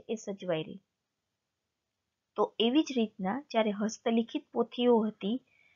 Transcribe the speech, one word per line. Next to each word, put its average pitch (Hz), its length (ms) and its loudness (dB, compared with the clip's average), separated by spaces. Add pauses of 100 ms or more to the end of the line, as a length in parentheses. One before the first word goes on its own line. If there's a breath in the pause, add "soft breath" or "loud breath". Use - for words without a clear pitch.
એ 226 60 -4
સચવાઈ 180 480 -4
રહે. - 120 -14 (1600)
તો 208 60 2 (160)
એવી 247 240 4
જ 294 120 -8
રીતના 214 460 -2
જ્યારે 220 300 0
હસ્તલિખિત 226 800 -2
પોથીઓ 240 480 2
હતી 214 380 -2 (380)